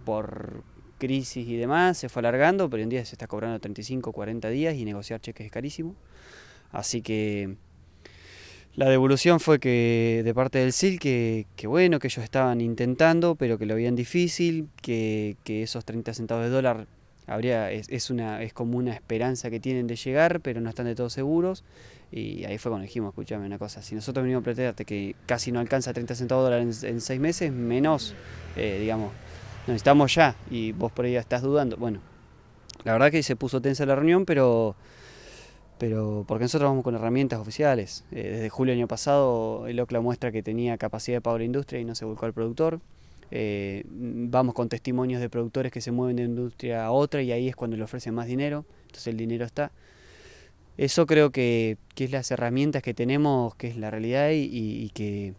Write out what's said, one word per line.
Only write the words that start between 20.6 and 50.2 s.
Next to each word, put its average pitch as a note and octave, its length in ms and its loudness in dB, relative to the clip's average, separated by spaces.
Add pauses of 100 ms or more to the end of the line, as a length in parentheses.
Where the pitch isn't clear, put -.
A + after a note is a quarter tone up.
están A#2+ 180 -6
de A#2 80 -4
todo A#2+ 140 -4
seguros. E3 540 0 (480)
Y G2+ 340 -8
ahí G2 120 -6
fue A#2 140 -6
cuando G2 120 -6
dijimos, G2+ 260 -6
"Escúchame G2+ 360 -8
una G2+ 120 -8
cosa, G2+ 240 -12
si G#2 140 -12
nosotros B2+ 280 -4
venimos B2+ 180 0
a - 40 -10
plantearte A#2+ 400 -4
que G2+ 300 -6 (100)
casi A#2+ 260 -4
no A#2+ 80 -2
alcanza B2 340 -2
treinta A#2+ 220 -6
centavos B2+ 300 2
de B2+ 60 4
dólar A#2+ 100 2
en, A#2 340 -4
en A#2 60 -4
seis C3 180 -4
meses, D#3+ 320 0
menos, B2+ 640 0 (440)
eh, G#2+ 220 -2
digamos, G#2+ 320 -2 (560)
necesitamos C#3 460 6
ya, D3+ 220 6 (160)
y A2 220 -4
vos A#2 180 -2
por B2 140 -2
ahí B2 100 0
estás B2 260 0
dudando". C3+ 360 2
Bueno, A2 240 -4 (840)
la A#2 80 0
verdad B2 180 8
que D#3 140 2
se B2+ 140 0
puso C3 240 -2
tensa C#3 240 2
la C3+ 100 4
reunión, E3 300 6
pero, A#2+ 500 4 (1040)
pero G#2+ 480 -2
porque A2+ 160 -2
nosotros C#3+ 260 2
vamos C3 140 2
con B2 120 -2
herramientas A#2+ 440 0
oficiales. A2+ 720 0
Eh, G#2+ 220 -6
desde A2 160 -4
julio C3 220 2
del A#2+ 100 2
año A#2+ 60 0
pasado, A2+ 800 2
el A#2+ 120 -4
ocla A#2+ 200 0
muestra A#2+ 320 -2
que G#2+ 120 -4
tenía A#2 340 -2
capacidad A2+ 400 -4
de A2+ 40 -2
pago A#2 160 0
a - 20 -2
la A2+ 60 -2
industria C3 360 -4
y A#2 40 -6
no A#2 100 -8
se A2 100 -8
volcó A2 220 -6
al A2+ 60 -4
productor. D#3 460 0 (520)
Eh, G2+ 560 -4
vamos A#2+ 640 -2
con A#2+ 160 -2
testimonios B2+ 500 -2
de A#2+ 100 -4
productores A#2+ 420 -2
que A#2+ 100 -10
se A#2+ 100 -6
mueven B2 260 0
de B2 60 -2
industria A#2+ 600 -4
a A2+ 60 0
otra C#3+ 320 2
y B2 80 0
ahí B2 180 0
es A#2+ 60 -8
cuando A2+ 200 -4
le A2 80 -4
ofrecen A#2 300 -8
más A#2 140 -4
dinero, D3 360 -2 (200)
entonces - 240 -14
el A2+ 100 -4
dinero A2+ 260 -2
está. C#3+ 280 -4 (1080)